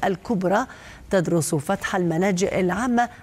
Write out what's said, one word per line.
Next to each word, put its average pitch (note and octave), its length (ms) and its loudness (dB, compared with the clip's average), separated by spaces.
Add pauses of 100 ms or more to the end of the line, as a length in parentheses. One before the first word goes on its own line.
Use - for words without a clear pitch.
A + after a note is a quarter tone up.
الكبرى G3 600 0 (440)
تدرس E3+ 440 2
فتح F#3+ 420 -2
الملاجئ F3+ 640 0
العامة A#3 480 0 (140)